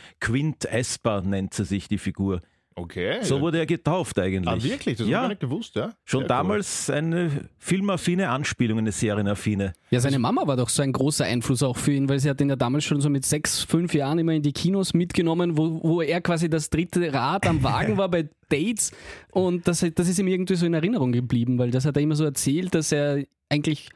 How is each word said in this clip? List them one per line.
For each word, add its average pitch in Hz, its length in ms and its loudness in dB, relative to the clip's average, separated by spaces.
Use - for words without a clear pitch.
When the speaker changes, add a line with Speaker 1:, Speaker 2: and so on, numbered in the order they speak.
Speaker 1:
Quint 139 420 -2
Esper 110 580 -2
nennt 95 320 -2
sie 104 120 -2
sich, 98 240 -4
die 104 80 0
Figur. 95 420 -2
Speaker 2:
Okay. 92 460 -4
Speaker 1:
So 139 180 0
wurde 165 200 0
er 160 80 0
getauft 165 500 -2
eigentlich. 92 340 0
Speaker 2:
Ah, 113 120 -2
wirklich? 180 340 -2
Das 117 40 -6
hab 107 40 -2
ich 110 60 2
Speaker 1:
Ja. 214 100 0
Speaker 2:
gar 262 60 -2
nicht - 140 -6
gewusst, 151 340 -6
ja? 143 160 -4
Speaker 1:
Schon 135 160 0
Speaker 2:
Sehr - 20 -4
cool. - 60 -6
Speaker 1:
damals 180 600 0
eine 160 580 -2
Filmaffine 185 680 0
Anspielung, 113 500 0
eine 107 120 0
Serienaffine. 101 840 0
Speaker 3:
Ja, 123 80 4
seine 139 160 2
Speaker 1:
Also 131 60 2
Speaker 3:
Mama 202 260 0
war 135 100 0
doch 123 120 0
so - 120 0
ein 139 100 0
großer 143 320 0
Einfluss 120 380 0
auch 127 160 0
für - 140 2
ihn, 139 180 2
weil 139 80 2
sie 139 140 0
hat 135 100 -2
ihn 139 80 2
ja 135 60 2
damals 127 300 0
schon 147 140 0
so 143 120 2
mit 139 160 0
sechs, - 360 -2
fünf 170 300 0
Jahren 147 240 2
immer 165 160 2
in 156 80 2
die 147 120 2
Kinos 185 420 0
mitgenommen, 170 600 2
wo, 160 280 0
wo 170 180 2
er 160 200 0
quasi 170 280 0
das 156 220 0
dritte 170 420 0
Rad 139 320 0
am 160 160 2
Wagen 143 360 2
war 190 120 2
bei 170 180 0
Speaker 1:
<laughs> - 120 -20
Speaker 3:
Dates. 196 420 0
Und 180 380 0
das, 175 260 2
das 175 160 2
ist 175 80 0
ihm 196 100 0
irgendwie 185 280 0
so 170 100 0
in 170 80 2
Erinnerung 160 380 0
geblieben, 120 480 2
weil 123 100 2
das 127 160 0
hat 143 100 0
er 143 60 4
immer 151 140 2
so 151 80 2
erzählt, 151 500 0
dass 160 180 0
er 143 320 0
eigentlich, 147 460 -2